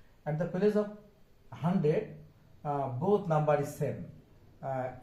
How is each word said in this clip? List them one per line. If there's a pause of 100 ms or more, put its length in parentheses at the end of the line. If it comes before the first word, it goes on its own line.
(240)
At
the
place
of (560)
hundred, (480)
uh,
both
number
is
same. (560)
Uh, (140)